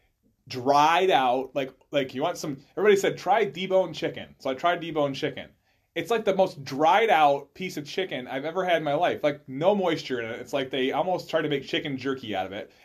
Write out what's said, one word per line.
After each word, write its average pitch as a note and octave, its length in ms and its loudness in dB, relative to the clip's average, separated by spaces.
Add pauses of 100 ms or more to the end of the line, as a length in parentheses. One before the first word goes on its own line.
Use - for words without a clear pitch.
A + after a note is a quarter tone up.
(480)
dried D3 640 4
out. C3 440 2
Like, C3+ 180 -4 (180)
like, C3+ 240 -2
you B2+ 80 -6
want E3+ 160 -2
some. D#3 200 -8 (180)
Everybody G3 200 6
said, F3+ 220 0
"Try G3+ 280 2
deboned F#3 480 0
chicken," G#2+ 440 -8
so C3+ 120 -4
I C3+ 40 -2
tried F3 260 0
deboned D#3 340 -2
chicken. B2+ 340 -8 (460)
It's, E3 160 -4
like, A3+ 160 0
the E3+ 80 2
most F3+ 280 0
dried E3 460 4
out D3 460 4
piece F#3 240 -8
of D3 80 -8
chicken D3 420 -6
I've C3+ 160 -6
ever E3 200 -2
had F3+ 120 2
in D#3 80 0
my C#3+ 100 0
life. D#3 300 0
Like, D3 240 -2
no D3+ 260 2
moisture D#3 460 -2
in A2+ 80 -6
it. A2 120 -8
It's - 120 -16
like C3+ 180 -2
they C3+ 220 0
almost D#3 380 -2
tried D#3+ 120 0
to D3+ 60 -2
make C#3+ 180 -4
chicken D#3 300 -4
jerky B2 400 -4
out F#2 100 -2
of F#2 60 -12
it, G#2 180 -10 (140)